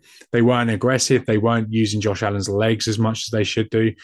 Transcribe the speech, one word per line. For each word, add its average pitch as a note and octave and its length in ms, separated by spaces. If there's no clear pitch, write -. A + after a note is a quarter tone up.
they A#2+ 100
weren't A#2+ 280
aggressive, B2 560
they A2 120
weren't A2+ 340
using G#2+ 280
Josh G2+ 240
Allen's G2+ 240
legs G#2+ 400
as G#2+ 100
much A2+ 280
as - 60
they A2 120
should A2 260
do, A2+ 220